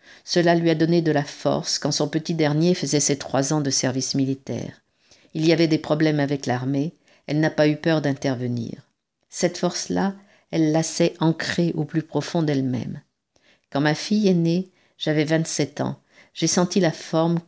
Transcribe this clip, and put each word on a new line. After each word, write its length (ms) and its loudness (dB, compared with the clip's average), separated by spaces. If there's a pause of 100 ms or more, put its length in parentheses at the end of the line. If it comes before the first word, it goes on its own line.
(240)
Cela 320 4
lui 160 2
a 40 2
donné 280 4
de 80 2
la 120 2
force 540 -2
quand 140 -2
son 160 -2
petit 260 -4
dernier 400 2
faisait 260 0
ses 180 0
trois 360 -2
ans 80 0
de 80 -2
service 460 -2
militaire. 680 -4 (540)
Il 100 0
y 80 6
avait 140 4
des 100 2
problèmes 420 0
avec 280 -2
l'armée. 460 -2 (340)
Elle 120 0
n'a 120 2
pas 160 4
eu 80 2
peur 260 0
d'intervenir. 680 -4 (580)
Cette 280 -2
force-là, 580 -2 (360)
elle 200 2
la 120 2
sait 360 0
ancrée 560 0
au 80 -2
plus 180 -4
profond 400 -4
d'elle-même. « 600 -2 (680)
Quand 100 0
ma 140 2
fille 320 0
est 60 6
née, 360 0 (280)
j'avais 280 0
vingt-sept 560 -2
ans. 180 -4 (340)
J'ai 140 -2
senti 320 0
la 120 4
forme, 560 0